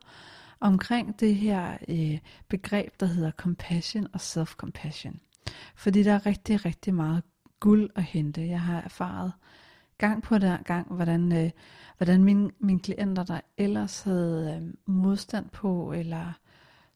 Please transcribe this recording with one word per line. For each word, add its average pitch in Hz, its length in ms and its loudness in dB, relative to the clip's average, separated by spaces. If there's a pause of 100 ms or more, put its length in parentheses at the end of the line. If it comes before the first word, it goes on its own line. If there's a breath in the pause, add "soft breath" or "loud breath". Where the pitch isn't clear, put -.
(600 loud breath)
omkring 208 600 0
det 214 160 4
her, 196 420 -2 (100)
øh, 160 320 -2 (280 loud breath)
begreb, - 520 -4
der 196 60 0
hedder 170 260 0
compassion 175 800 -4
og - 80 -6
self-compassion. - 960 -8 (580 loud breath)
Fordi 202 280 4
der 208 100 6
er 202 120 2
rigtig, 208 400 0
rigtig 180 280 -4
meget 165 300 0 (360)
guld 208 360 6
at 190 80 -2
hente. 151 380 -4
Jeg 175 200 -2
har 170 200 -2
erfaret 185 520 -8 (640 soft breath)
gang 214 260 0
på 220 140 2
der 190 200 2
gang, 175 360 -4
hvordan, 175 380 2
øh, 165 200 2 (460 loud breath)
hvordan 185 260 6
mine, 202 360 6
mine 190 200 2
klienter, 190 440 -4
der 175 160 -6 (180)
ellers 202 440 -2
havde, 165 600 -2
øh, 165 120 -10 (120)
modstand 196 640 0
på, 175 440 -4
eller 165 400 -6 (640 soft breath)